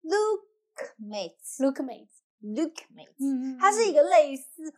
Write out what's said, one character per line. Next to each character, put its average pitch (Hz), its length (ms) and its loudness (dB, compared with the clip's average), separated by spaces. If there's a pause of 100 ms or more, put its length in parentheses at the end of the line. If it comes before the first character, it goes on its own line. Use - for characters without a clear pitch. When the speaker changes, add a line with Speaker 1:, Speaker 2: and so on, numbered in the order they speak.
Speaker 1:
Lookmates。 311 1600 -6
Speaker 2:
Lookmates。 269 500 -4 (320)
Speaker 1:
Lookmates。 226 800 -8
Speaker 2:
嗯， 262 340 -2
嗯， 254 40 -12
嗯。 - 20 -
Speaker 1:
它 392 120 6
是 440 160 2
一 339 60 -2
个 571 100 6
类 311 320 4
似， 311 420 -14